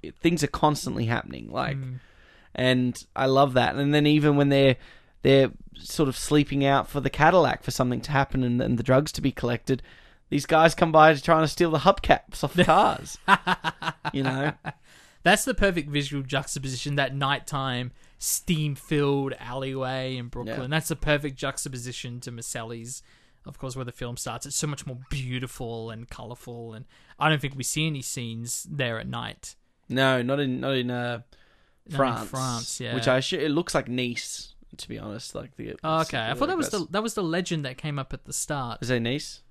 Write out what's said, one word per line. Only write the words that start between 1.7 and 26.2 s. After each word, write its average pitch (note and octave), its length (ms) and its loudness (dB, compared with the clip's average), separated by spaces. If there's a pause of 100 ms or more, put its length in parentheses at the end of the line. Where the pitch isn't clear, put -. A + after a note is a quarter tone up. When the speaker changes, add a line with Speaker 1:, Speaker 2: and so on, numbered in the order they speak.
Speaker 2:
Mm. B2+ 220 -10 (540)
Speaker 1:
and B2+ 500 2 (120)
I C3+ 100 0
love C3+ 280 4
that. A#2+ 220 4
And C#3+ 180 2
then D3 120 4
even D3 300 6
when C#3+ 140 4
they're, C#3 260 6 (480)
they're C3+ 280 6 (260)
sort - 320 0
of - 80 -4
sleeping C#3+ 480 2
out C#3 240 4
for C#3+ 100 -2
the C3+ 100 -2
Cadillac D#3+ 540 4
for B2+ 80 -4
something B2 300 0
to - 100 -8
happen C3+ 320 0
and, A#2+ 180 0
and A#2+ 160 0
the A2 60 -2
drugs C#3 300 4
to - 80 -8
be C3+ 100 2
collected, B2 500 -2 (480)
these C#3+ 160 0
guys D#3+ 300 6
come E3 160 4
by D#3 220 10
to C#3 100 0
trying D#3+ 200 6
to D3+ 40 2
steal E3+ 240 2
the D3+ 80 2
hubcaps - 640 4
off C#3 100 -4
the F3 120 6
cars. - 600 2
Speaker 2:
<laughs> D#3+ 880 0
Speaker 1:
You C3+ 100 -2
know? C3+ 300 -2 (680)
Speaker 2:
That's F3+ 200 6
the B3+ 120 -2
perfect F3 340 2
visual C#3+ 340 -4
juxtaposition, C3+ 720 -4
that C3+ 200 0
nighttime, C3+ 760 -2 (560)
steam-filled C#3+ 920 0
alleyway C3 760 -6
in A#2+ 140 -10
Brooklyn. A#2+ 320 -8
Speaker 1:
Yeah. B2+ 60 -8
Speaker 2:
That's D3+ 200 -2
the D#3 80 -2
perfect D3 420 -2
juxtaposition B2 840 -8
to B2 100 -12
Maselli's, A#2 720 -10 (420)
of - 120 -18
course, B2+ 180 -8
where C3 100 -8
the B2 60 -10
film A#2+ 240 -10
starts. A#2+ 300 -8
It's C#3+ 100 -10
so D#3 120 -2
much C#3+ 180 -6
more B2+ 140 -10 (100)
beautiful B2+ 840 -6
and A2+ 180 -14
colourful, A#2 640 -14